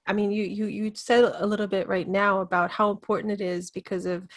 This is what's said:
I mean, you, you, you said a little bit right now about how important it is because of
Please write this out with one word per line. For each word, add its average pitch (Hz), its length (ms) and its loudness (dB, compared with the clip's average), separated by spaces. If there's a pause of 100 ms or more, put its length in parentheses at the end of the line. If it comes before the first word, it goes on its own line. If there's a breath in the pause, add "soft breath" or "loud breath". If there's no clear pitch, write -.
I 185 60 -2
mean, 208 180 0
you, 214 120 -2
you, 202 220 -4
you 214 300 -6
said 240 280 4
a 196 220 0
little 208 220 0
bit 190 200 -2
right 185 200 -2
now 196 340 2
about 180 300 0
how 214 180 2
important 208 440 -2
it 196 80 -6
is 180 280 -4
because 180 380 -6
of 180 300 -4